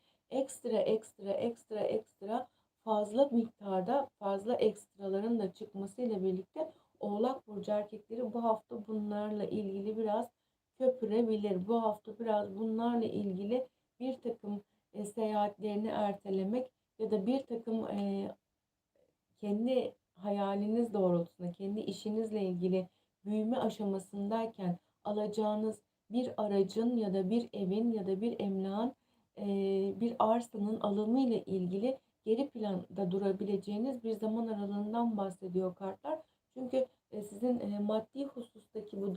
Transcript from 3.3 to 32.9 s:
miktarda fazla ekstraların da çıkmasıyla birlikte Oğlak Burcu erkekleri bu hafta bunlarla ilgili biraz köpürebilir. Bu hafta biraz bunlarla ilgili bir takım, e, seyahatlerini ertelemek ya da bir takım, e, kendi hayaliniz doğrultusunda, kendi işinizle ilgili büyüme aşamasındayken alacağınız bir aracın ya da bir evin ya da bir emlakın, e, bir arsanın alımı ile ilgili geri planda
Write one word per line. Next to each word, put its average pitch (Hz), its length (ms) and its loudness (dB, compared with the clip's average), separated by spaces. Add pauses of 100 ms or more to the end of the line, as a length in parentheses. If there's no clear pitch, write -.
miktarda 214 760 2 (100)
fazla 196 360 -2
ekstraların 202 840 0
da 190 140 -2
çıkmasıyla 202 680 -4
birlikte 190 500 -2 (280)
Oğlak 220 480 0
Burcu 202 240 -6
erkekleri 214 600 -4
bu 233 120 -2
hafta 226 420 -2
bunlarla 208 580 -4
ilgili 202 520 -4
biraz 220 340 -2 (480)
köpürebilir. 214 880 2
Bu 233 140 2
hafta 214 360 -2
biraz 208 400 0
bunlarla 226 460 0
ilgili 208 640 -2 (320)
bir 254 200 -6
takım, 208 420 -6 (320)
e, 202 100 -6
seyahatlerini 208 840 -2
ertelemek 202 840 -2 (280)
ya 220 120 -2
da 196 160 0
bir 269 200 0
takım, 226 420 -4
e, 202 460 -2 (1080)
kendi 220 540 0 (240)
hayaliniz 202 720 0
doğrultusunda, 175 600 2
kendi 196 280 -6
işinizle 214 600 2
ilgili 185 460 4 (360)
büyüme 214 320 2
aşamasındayken 202 1200 0 (260)
alacağınız 214 760 0 (300)
bir 240 260 -2
aracın 214 600 2
ya 202 180 2
da 190 160 2
bir 233 220 2
evin 202 400 0
ya 202 140 -2
da 190 140 0
bir 233 200 -2
emlakın, 196 540 -2 (440)
e, 202 80 -6 (540)
bir 233 180 0
arsanın 220 600 0
alımı 214 400 2
ile 226 240 2
ilgili 190 540 -2 (260)
geri 240 240 2
planda 196 600 -4